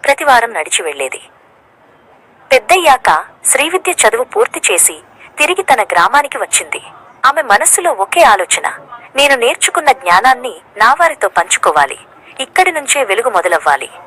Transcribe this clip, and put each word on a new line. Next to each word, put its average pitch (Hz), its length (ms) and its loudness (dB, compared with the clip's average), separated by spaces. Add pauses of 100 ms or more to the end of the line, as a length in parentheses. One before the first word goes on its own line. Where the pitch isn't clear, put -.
ప్రతివారం 254 480 2
నడిచి 160 280 -4
వెళ్ళేది. 139 400 -8 (1300)
పెద్దయ్యాక 277 760 2 (200)
శ్రీవిద్య 330 460 -2
చదువు 226 320 -2
పూర్తి - 380 -4 (100)
చేసి 170 280 -2 (380)
తిరిగి 202 260 -2
తన 233 200 2
గ్రామానికి 240 540 0
వచ్చింది. - 440 -6 (440)
ఆమె 294 160 2
మనస్సులో 302 500 0
ఒకే 202 300 0
ఆలోచన, 202 520 2 (420)
"నేను 277 200 2
నేర్చుకున్న 294 560 0
జ్ఞానాన్ని 240 640 0 (220)
నా 226 160 4
వారితో 320 360 0
పంచుకోవాలి, 151 720 0 (400)
ఇక్కడి 370 320 0
నుంచే 285 320 -2
వెలుగు 220 260 0
మొదలవ్వాలి." 165 600 0 (180)